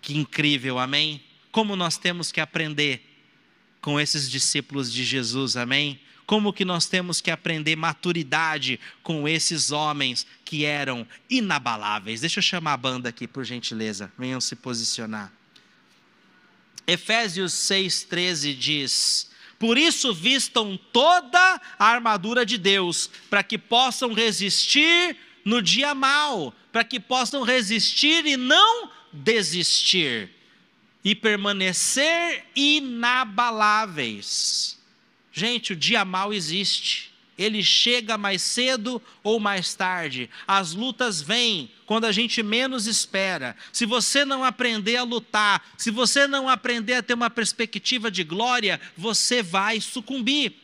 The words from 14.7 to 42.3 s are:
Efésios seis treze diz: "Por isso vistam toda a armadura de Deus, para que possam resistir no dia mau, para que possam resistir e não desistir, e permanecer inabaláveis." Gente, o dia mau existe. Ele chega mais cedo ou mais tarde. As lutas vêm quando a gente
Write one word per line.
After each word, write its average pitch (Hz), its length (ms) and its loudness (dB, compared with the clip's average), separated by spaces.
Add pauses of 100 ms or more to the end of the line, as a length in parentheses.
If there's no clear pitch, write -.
Efésios 190 640 0
seis 196 500 0
treze 170 500 -2
diz: 139 800 -2 (300)
"Por 226 180 2
isso 285 340 2
vistam 214 640 0 (160)
toda 339 680 4 (180)
a 208 60 4
armadura 233 600 4
de 220 140 -2
Deus, 185 500 2 (220)
para 202 140 4
que 226 120 -4
possam 240 560 0
resistir 269 1040 2 (280)
no 226 180 2
dia 269 320 2
mau, 269 580 0 (200)
para 226 100 2
que 240 160 -4
possam 254 460 -2
resistir 254 800 2
e 277 100 2
não 392 540 4 (220)
desistir, 160 1160 0 (720)
e 208 100 4
permanecer 214 1300 0 (120)
inabaláveis." 226 2250 0 (560)
Gente, 226 420 -4
o - 20 -8
dia 190 280 2
mau 190 280 -4
existe. 185 800 -4 (300)
Ele 208 240 -2
chega 233 540 2
mais 196 240 -2
cedo 247 580 -2 (220)
ou 220 180 2
mais 202 340 -2
tarde. 160 540 -4 (180)
As 190 280 2
lutas 220 480 -2
vêm 202 480 0 (160)
quando 220 180 0
a 220 80 2
gente 226 300 0